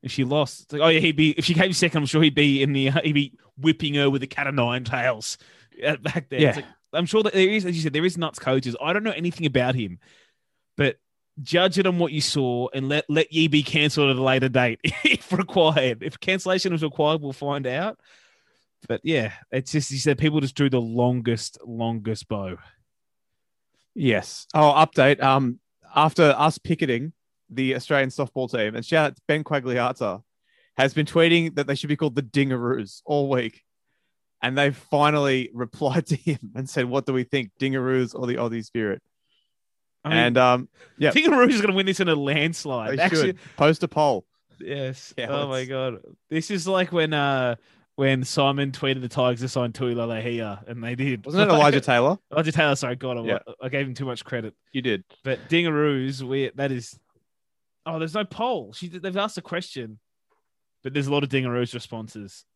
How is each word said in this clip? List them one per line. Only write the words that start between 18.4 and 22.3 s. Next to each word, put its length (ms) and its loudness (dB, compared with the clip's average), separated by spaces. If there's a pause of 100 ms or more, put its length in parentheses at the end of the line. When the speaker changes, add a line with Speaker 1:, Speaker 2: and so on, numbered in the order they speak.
Speaker 1:
But 160 -4
yeah, 300 -2 (180)
it's 200 -4
just, 200 -2
he 60 -6
said 200 0
people 220 0
just 160 -4
drew 140 2
the 120 2
longest, 840 -2
longest 600 -6
bow. 300 -8 (1400)